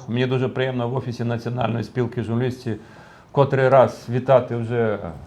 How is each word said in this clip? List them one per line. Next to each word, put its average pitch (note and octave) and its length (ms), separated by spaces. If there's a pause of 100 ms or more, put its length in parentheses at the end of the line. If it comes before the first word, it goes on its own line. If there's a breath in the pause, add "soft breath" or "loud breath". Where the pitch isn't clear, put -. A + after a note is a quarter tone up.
Мені A#2+ 180
дуже B2+ 220
приємно B2 420
в B2 60
Офісі A#2+ 280
Національної A#2 600
спілки A#2 400
журналістів A#2 560 (520 loud breath)
котрий C3+ 380
раз B2+ 400
вітати B2+ 460
вже A#2 440 (280)